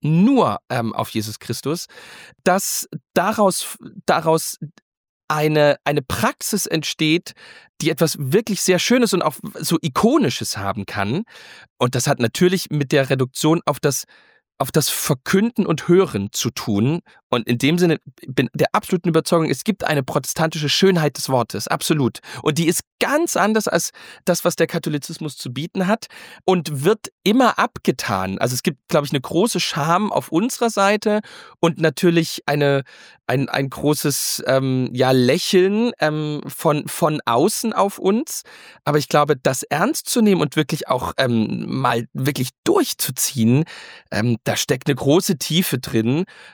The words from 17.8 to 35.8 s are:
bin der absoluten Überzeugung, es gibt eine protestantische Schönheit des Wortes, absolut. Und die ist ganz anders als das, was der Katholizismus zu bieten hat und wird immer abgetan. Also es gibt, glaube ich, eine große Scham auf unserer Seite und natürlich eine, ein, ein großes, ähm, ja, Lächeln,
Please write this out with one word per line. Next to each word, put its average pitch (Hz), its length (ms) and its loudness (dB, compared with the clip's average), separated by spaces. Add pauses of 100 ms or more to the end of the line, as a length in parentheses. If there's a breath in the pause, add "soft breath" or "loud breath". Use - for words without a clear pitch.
bin 131 260 -2
der - 200 0
absoluten 185 360 0
Überzeugung, 160 400 2
es - 160 -4
gibt - 200 -2
eine 147 180 0
protestantische 151 640 -2
Schönheit 170 480 4
des - 140 -6
Wortes, 117 360 -2
absolut. 147 520 0 (240 loud breath)
Und 151 160 0
die 165 80 2
ist 170 160 0 (180)
ganz 294 360 0
anders 208 320 2
als - 240 -2 (340 loud breath)
das, 170 180 0
was 180 100 0
der 165 120 2
Katholizismus 156 720 -6
zu - 120 -10
bieten 170 360 -4
hat 214 220 -2 (360 loud breath)
und 151 400 0
wird 214 220 2 (180)
immer 226 340 2
abgetan. 98 800 -2
Also 123 160 -2
es 123 100 -6
gibt, - 260 -4
glaube 147 180 2
ich, - 60 -6
eine 151 100 -2
große 185 380 0
Scham 170 520 0
auf - 160 -2
unserer 226 400 0
Seite 208 540 0 (360 loud breath)
und 165 220 0
natürlich 165 640 2
eine, 143 380 2 (440 loud breath)
ein, 131 220 0
ein 135 220 -2
großes, - 760 -2
ähm, 131 460 0
ja, 127 200 2
Lächeln, 185 880 2